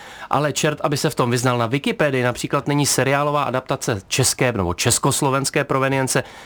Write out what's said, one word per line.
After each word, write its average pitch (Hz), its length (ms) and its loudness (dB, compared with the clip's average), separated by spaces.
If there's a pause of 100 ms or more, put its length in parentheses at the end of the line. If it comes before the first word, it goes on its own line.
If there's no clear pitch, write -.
(300)
ale 143 220 2
čert, 147 300 0
aby 147 140 0
se 151 140 0
v - 40 -6
tom 123 160 2
vyznal. 123 280 2
Na 117 80 2
Wikipedii 139 560 0
například 127 460 -2
není 143 180 2
seriálová 143 560 2
adaptace 127 680 -2
české 127 440 2
nebo 90 220 0
československé 135 880 0
provenience 135 600 0 (220)